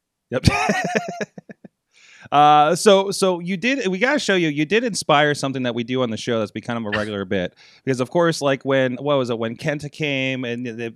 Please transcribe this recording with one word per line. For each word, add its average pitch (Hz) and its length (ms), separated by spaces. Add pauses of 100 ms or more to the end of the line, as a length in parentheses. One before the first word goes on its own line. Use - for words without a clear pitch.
(300)
Yep. 123 200
<laughs> - 60 (1800)
Uh, 147 420
so, 196 380
so 185 260
you 175 180
did, 240 300
we 185 120
gotta 254 200
show - 160
you, 175 140
you 147 160
did 196 180
inspire 151 500
something 135 300
that 120 140
we 120 80
do 127 180
on 117 80
the 107 60
show 113 240
that's 104 100
become 117 340
a 104 60
regular 104 340
bit. 92 300 (300)
Because, 131 160
of 123 100
course, 170 320
like, 139 220
when, 131 320
what 143 200
was 123 140
it, 113 80
when 113 180
Kenta 147 340
came 131 540
and 120 220
it, 113 140 (160)